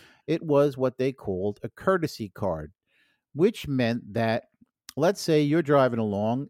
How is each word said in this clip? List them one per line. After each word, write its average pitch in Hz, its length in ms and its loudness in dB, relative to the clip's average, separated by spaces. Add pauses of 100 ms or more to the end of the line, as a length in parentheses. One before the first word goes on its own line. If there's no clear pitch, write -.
(260)
it 160 160 -2
was 143 360 2
what 127 200 -2
they 131 140 0
called 101 520 -6
a 110 60 -8
courtesy 160 600 -2
card, 80 420 -6 (640)
which 185 340 0
meant 120 460 -2
that, 113 320 -2 (500)
let's 175 260 0
say 151 200 2
you're 147 200 2
driving 131 380 4
along 110 500 -2